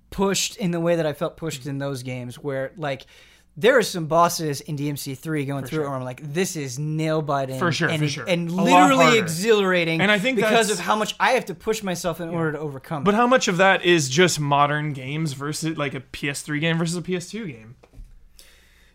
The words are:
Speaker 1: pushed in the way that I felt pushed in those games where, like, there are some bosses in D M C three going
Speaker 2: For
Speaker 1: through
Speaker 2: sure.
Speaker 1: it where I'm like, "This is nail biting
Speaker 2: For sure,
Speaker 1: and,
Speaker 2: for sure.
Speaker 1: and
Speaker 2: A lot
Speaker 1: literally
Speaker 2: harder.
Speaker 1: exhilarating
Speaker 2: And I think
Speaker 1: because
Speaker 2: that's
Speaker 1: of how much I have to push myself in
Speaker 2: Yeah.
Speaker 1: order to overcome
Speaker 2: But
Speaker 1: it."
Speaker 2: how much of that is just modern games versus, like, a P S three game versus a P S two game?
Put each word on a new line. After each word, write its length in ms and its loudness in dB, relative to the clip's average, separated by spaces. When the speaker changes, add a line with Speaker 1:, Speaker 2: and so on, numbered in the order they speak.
Speaker 1:
pushed 460 -2
in 140 -2
the 100 -2
way 160 2
that 100 0
I 60 0
felt 240 -6
pushed 300 -8
in 120 -6
those 240 -6
games 360 -10
where, 380 -6
like, 280 -6
there 200 4
are 60 6
some 240 -4
bosses 560 2
in 140 -8
D 120 -4
M 80 -4
C 180 -8
three 300 -4
going 200 -6
Speaker 2:
For 60 -10
Speaker 1:
through 80 -4
Speaker 2:
sure. 80 -2
Speaker 1:
it 20 -6
where 100 -6
I'm 60 -6
like, 160 -10
"This 240 -2
is 220 -8
nail 420 -2
biting 380 -4
Speaker 2:
For 140 0
sure, 180 0
Speaker 1:
and, 100 -2
Speaker 2:
for 80 0
sure. 180 -6
Speaker 1:
and 220 -2
Speaker 2:
A 60 -4
lot 100 0
Speaker 1:
literally 420 8
Speaker 2:
harder. 120 6
Speaker 1:
exhilarating 840 2
Speaker 2:
And 100 4
I 80 4
think 180 0
Speaker 1:
because 320 4
Speaker 2:
that's 100 -2
Speaker 1:
of 80 -6
how 100 2
much 240 -4
I 120 4
have 140 0
to 80 -10
push 280 -4
myself 380 -4
in 100 -8
Speaker 2:
Yeah. 80 -4
Speaker 1:
order 140 0
to 80 -6
overcome 440 -8
Speaker 2:
But 100 4
Speaker 1:
it." 40 2
Speaker 2:
how 80 4
much 220 4
of 100 0
that 260 4
is 240 4
just 320 2
modern 540 2
games 400 -6
versus, 420 -6
like, 180 -4
a 60 -8
P 300 -8
S 120 -8
three 180 -4
game 180 0
versus 180 -2
a 60 -6
P 140 -4
S 120 -8
two 200 -10
game? 260 -16